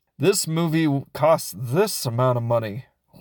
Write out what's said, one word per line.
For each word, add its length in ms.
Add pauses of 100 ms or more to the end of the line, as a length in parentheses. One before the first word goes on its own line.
(200)
This 280
movie 380
w-, 280
cost 440
this 480
amount 320
of 60
money," 420 (360)